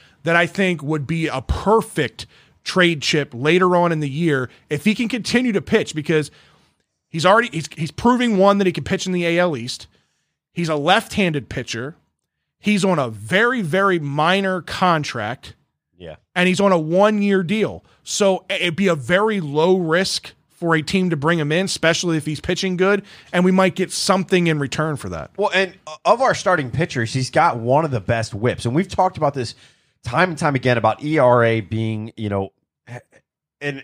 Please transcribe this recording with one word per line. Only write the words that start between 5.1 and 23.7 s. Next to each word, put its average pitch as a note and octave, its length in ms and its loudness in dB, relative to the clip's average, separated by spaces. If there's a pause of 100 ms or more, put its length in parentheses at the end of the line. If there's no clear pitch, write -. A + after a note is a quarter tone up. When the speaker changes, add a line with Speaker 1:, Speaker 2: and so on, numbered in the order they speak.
Speaker 1:
to F3+ 100 -2
pitch, - 320 0
because D3+ 360 -2 (800)
he's D#3+ 160 -2
already, A3 260 6
he's, D#3+ 160 -6 (120)
he's D3+ 120 -4
proving, A#3+ 460 2
one, G3 220 4
that G3 80 2
he F3 80 2
can C#3+ 100 -6
pitch F#3 220 -4
in F#3 60 -2
the F3 120 -2
A E3+ 140 0
L F3 180 2
East. A#2+ 300 -10 (640)
He's E3+ 160 -4
a D#3 80 -2
left-handed E3+ 720 0
pitcher. B2+ 480 -10 (600)
He's G#3 260 0
on F3+ 140 2
a B2+ 100 0
very, G3 540 0
very F#3 360 2
minor E3+ 640 0
contract. D3 920 -2 (420)
Speaker 2:
Yeah. E2 200 -16 (180)
Speaker 1:
And F3+ 120 2
he's F#3 140 2
on G3 120 4
a F3 60 4
one-year G3 640 2
deal. E3 400 -4 (200)
So G3 480 0
i-, G3 60 -4
it'd E3+ 200 -2
be G3 120 2
a E3+ 60 2
very F#3+ 460 0
low D#3+ 380 2
risk F3 560 -2 (160)
for E3 240 -2
a D#3+ 80 2
team F#3 260 0
to D#3+ 80 0
bring D#3+ 220 0
him D3 120 -2
in, F3 140 0
especially E3 540 0
if D3 80 -6
he's D#3 140 -6
pitching F#3 360 -4
good, G3 260 2 (300)
and F3+ 140 4
we F#3+ 60 6
might F#3+ 240 2